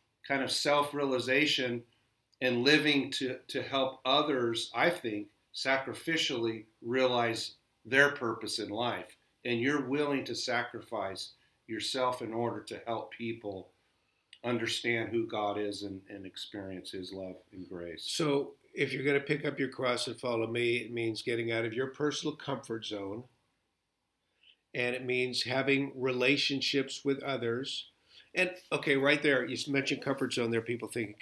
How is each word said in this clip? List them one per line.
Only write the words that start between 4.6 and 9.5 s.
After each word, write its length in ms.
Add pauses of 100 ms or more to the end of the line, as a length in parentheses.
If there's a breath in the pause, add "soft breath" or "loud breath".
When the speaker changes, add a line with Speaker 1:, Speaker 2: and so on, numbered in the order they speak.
Speaker 1:
I 160
think, 380 (220)
sacrificially 1120 (200)
realize 720 (300)
their 260
purpose 480
in 100
life. 460 (300)
And 140